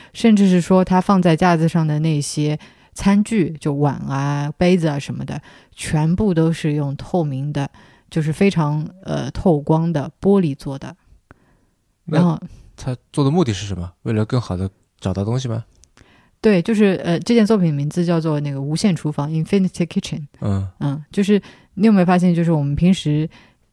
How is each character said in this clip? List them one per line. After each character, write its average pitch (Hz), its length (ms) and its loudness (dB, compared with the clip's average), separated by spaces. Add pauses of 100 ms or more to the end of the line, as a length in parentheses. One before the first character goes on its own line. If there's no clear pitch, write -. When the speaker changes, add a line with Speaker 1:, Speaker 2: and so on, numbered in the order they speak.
(120)
Speaker 1:
甚 226 220 4
至 202 140 6
是 185 120 4
说 185 240 4
它 185 160 2
放 190 220 4
在 170 140 4
架 175 200 4
子 160 120 2
上 160 180 0
的 151 140 -2
那 156 200 0
些 151 380 -4 (360)
餐 202 280 2
具， 208 280 0 (100)
就 147 140 -2
碗 143 200 0
啊、 143 640 -4
杯 180 180 4
子 160 120 0
啊 143 100 -2
什 131 160 -8
么 135 100 -8
的， 143 160 -10 (300)
全 160 460 -2
部 208 180 0
都 160 180 2
是 151 200 -4
用 143 240 -4
透 - 260 -4
明 143 300 -6
的， 143 180 -4 (400)
就 165 100 -4
是 156 120 -2
非 196 180 2
常， 151 340 -2 (200)
呃， 143 260 -6
透 151 300 0
光 165 320 0
的 147 180 -4 (100)
玻 196 200 2
璃 156 120 0
做 135 240 -10
的。 135 200 -16 (1120)
Speaker 2:
那 156 120 0
Speaker 1:
然 175 80 4
后 160 100 0 (400)
Speaker 2:
他 127 200 -8 (160)
做 147 120 0
的 135 60 2
目 170 140 2
的 117 80 -2
是 95 120 -6
什 98 140 -8
么？ 87 140 -8 (100)
为 120 100 -4
了 107 120 0
更 123 160 -2
好 92 160 -6
地 95 120 -4 (300)
找 95 160 -4
到 98 100 -2
东 117 140 -4
西 131 80 -6
吗？ 113 180 -6 (760)
Speaker 1:
对， 202 200 4
就 220 140 -2
是， 202 300 2
呃， 170 160 0
这 233 160 0
件 214 100 4
作 220 100 2
品 175 160 2
名 143 160 -2
字 175 160 -2
叫 170 160 0
做 156 200 -2
那 147 100 -4
个 139 100 -6
无 143 140 -4
限 180 220 0
厨 151 160 -4
房， 143 180 -4
Infinity 175 560 0
Kitchen。 156 400 -6 (140)
Speaker 2:
嗯。 98 280 -2 (120)
Speaker 1:
嗯， 143 320 -4
就 202 100 -2
是 202 180 2 (340)
你 196 120 0
有 226 60 6
没 196 80 4
有 175 40 6
发 180 140 4
现， 175 160 2
就 170 80 0
是 170 80 2
我 156 140 0
们 143 100 -2
平 175 180 4
时， 151 380 -2 (420)